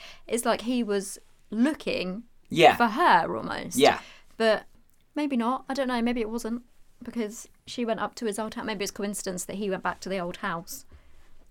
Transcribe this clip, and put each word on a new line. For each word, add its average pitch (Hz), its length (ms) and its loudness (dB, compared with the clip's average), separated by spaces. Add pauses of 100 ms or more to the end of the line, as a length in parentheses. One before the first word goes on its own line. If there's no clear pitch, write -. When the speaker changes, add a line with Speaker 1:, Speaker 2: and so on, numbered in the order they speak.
(280)
Speaker 1:
It's 226 160 -2
like 226 180 2
he 240 220 0
was 202 340 -2 (340)
looking 214 720 0 (260)
Speaker 2:
Yeah. - 260 8
Speaker 1:
for 240 120 4
her 214 480 4
almost. - 400 -6
Speaker 2:
Yeah. 131 240 6 (380)
Speaker 1:
But 220 280 2 (500)
maybe 294 200 0
not. 240 320 0
I 269 60 -6
don't 262 140 0
know. 247 140 0
Maybe 240 200 0
it 214 80 -4
wasn't, 233 340 -6 (400)
because 226 440 -6 (180)
she - 200 -6
went 220 140 -2
up - 160 -4
to 240 100 -8
his 202 120 -2
old 220 160 -6
house. 233 120 -8
Maybe 208 180 -4
it's 190 80 -4
coincidence 196 540 -6
that - 100 -8
he 202 140 -4
went 185 140 -4
back 180 180 -2
to - 80 -10
the 190 100 -2
old 175 180 -6
house. 175 480 -8 (640)